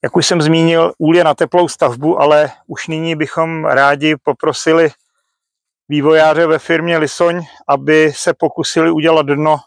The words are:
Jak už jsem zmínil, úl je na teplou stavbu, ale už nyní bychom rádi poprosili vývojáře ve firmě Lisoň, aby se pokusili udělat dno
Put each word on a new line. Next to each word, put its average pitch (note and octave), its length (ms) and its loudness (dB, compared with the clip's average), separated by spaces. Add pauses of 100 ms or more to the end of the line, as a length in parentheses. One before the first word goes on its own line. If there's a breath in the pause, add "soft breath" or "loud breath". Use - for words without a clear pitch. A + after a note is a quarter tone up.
Jak - 120 -6
už E3+ 120 0
jsem F3 140 0
zmínil, E3 560 2
úl E3 180 2
je F3 80 4
na D#3 100 2
teplou E3+ 340 0
stavbu, D3 540 -2
ale D3+ 300 2 (160)
už - 200 -14
nyní D#3+ 280 -4
bychom D#3+ 500 -6
rádi C#3+ 580 2
poprosili D#3+ 680 0 (960)
vývojáře D#3 580 2
ve D#3 120 0
firmě E3 380 -2
Lisoň, E3+ 480 -2 (220 loud breath)
aby D3 460 2
se - 200 -4
pokusili E3 580 -2
udělat D#3 340 0
dno D3+ 420 0